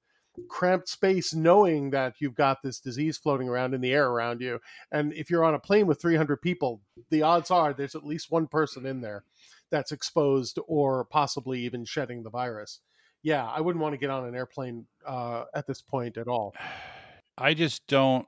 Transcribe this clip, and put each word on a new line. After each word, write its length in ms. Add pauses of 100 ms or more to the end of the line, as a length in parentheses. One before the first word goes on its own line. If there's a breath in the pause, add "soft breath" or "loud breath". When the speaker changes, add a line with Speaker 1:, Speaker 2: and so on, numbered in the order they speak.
(500)
Speaker 1:
cramped 400
space, 440
knowing 580
that 280
you've 160
got 280
this 160
disease 400
floating 280
around 280
in 60
the 120
air 160
around 320
you, 180 (320 loud breath)
and 220
if 160
you're 140
on 100
a 60
plane 260
with 160
three 140
hundred 260
people, 400 (300)
the 100
odds 300
are 200
there's 240
at 80
least 280
one 160
person 400
in 140
there 220 (460 soft breath)
that's 220
exposed 680 (100)
or 380
possibly 560
even 240
shedding 380
the 80
virus. 480 (420)
Yeah, 260
I 140
wouldn't 200
wanna 160
get 120
on 160
an 100
airplane, 520 (180)
uh, 480
at 140
this 160
point 340
at 100
all. 320
Speaker 2:
<sighs> 760
I 180
just 320
don't, 400